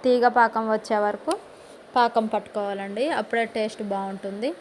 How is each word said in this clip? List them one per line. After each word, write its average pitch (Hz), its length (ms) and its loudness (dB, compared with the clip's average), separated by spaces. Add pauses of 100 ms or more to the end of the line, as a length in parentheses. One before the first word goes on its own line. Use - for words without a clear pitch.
తీగ 247 180 4 (160)
పాకం 226 260 4 (100)
వచ్చే 214 300 0
వరకు 208 300 -2 (640)
పాకం 233 360 4
పట్టుకోవాలండి, 202 720 -4 (160)
అప్పుడే 226 240 -2 (120)
టేస్ట్ 214 360 -4
బాగుంటుంది. 196 680 -6